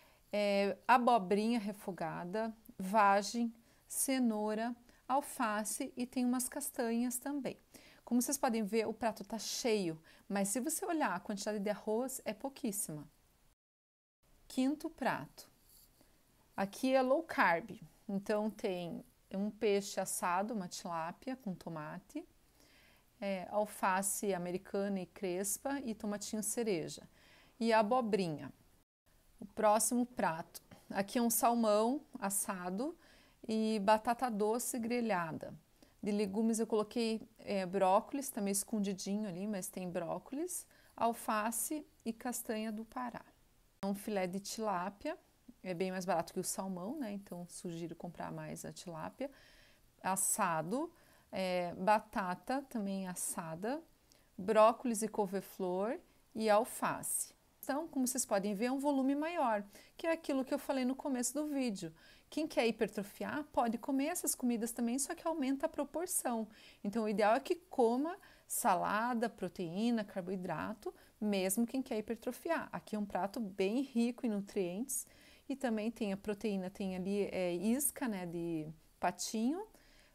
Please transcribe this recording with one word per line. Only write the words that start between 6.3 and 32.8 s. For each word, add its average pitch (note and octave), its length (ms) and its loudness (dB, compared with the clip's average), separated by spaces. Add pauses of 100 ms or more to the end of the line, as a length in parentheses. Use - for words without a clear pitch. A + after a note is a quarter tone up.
castanhas A#3+ 680 0
também. C#4 400 -4 (460)
Como B3 180 2
vocês C#4+ 160 0
podem A3+ 260 2
ver, G#3+ 240 2
o A#3 60 -2
prato G#3+ 300 -2
tá A3 160 -8
cheio, G3 640 0 (260)
mas G3 220 0
se B3+ 100 0
você D#4 260 -2
olhar, D4+ 300 2
a F3+ 40 -4
quantidade G#3+ 400 -4
de G3+ 100 0
arroz A3 560 -2
é A3 80 -2
pouquíssima. F#3+ 760 -6 (1400)
Quinto D4 420 0
prato. - 600 -4 (1080)
Aqui G3 380 0
é C4 80 6
low C4+ 220 4
carb, F#3+ 480 2 (360)
então G#3 420 0
tem F#3 540 -4 (300)
um G3+ 160 -2
peixe G3+ 500 0
assado, F#3+ 540 0
uma F#3+ 140 -4
tilápia F3 680 -6
com G3+ 160 -6
tomate, E3 720 -10 (920)
é, G3 300 -4
alface G3+ 840 0
americana F#3+ 640 -2
e F3+ 60 -6
crespa G3 760 -4
e A#3+ 120 -4
tomatinho G#3 500 -4
cereja. F3 640 -2 (520)
E A3+ 140 4
abobrinha. G#3 800 2 (880)
O A#3+ 60 -14
próximo A3 600 4
prato. E3+ 580 -4 (260)
Aqui G3+ 300 -2
é - 20 4
um A#3 80 4
salmão A#3 720 4 (180)
assado G3 800 -2 (500)